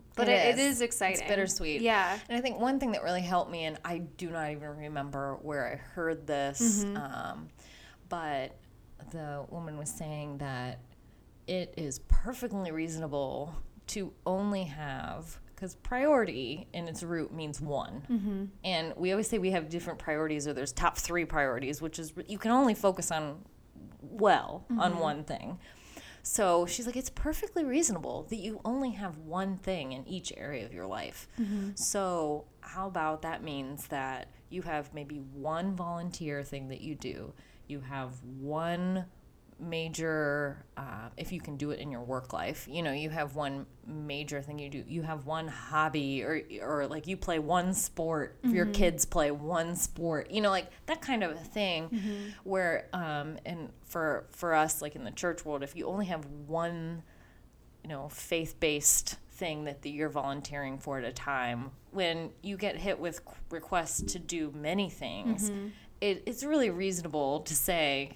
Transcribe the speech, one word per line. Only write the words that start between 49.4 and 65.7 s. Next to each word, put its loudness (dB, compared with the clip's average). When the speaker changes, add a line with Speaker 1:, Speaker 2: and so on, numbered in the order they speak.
Speaker 2:
sport, 0
you 2
know, 6
like, 2
that 0
kind 2
of 0
a -4
thing 0
Speaker 1:
Mm-hmm. -2
Speaker 2:
where, 2
um, -2
and -6
for, 0
for 2
us, 6
like, -6
in -10
the -6
church -2
world, -2
if -8
you -4
only 0
have -2
one, -2
you -12
know, -8
faith-based 2
thing -4
that -8
the, -6
you're 0
volunteering -4
for -4
at -2
a -4
time, -2
when 0
you -4
get -2
hit 0
with -4
qu-, -18
requests 0
to -4
do -2
many 2
things, -2
Speaker 1:
Mm-hmm. -4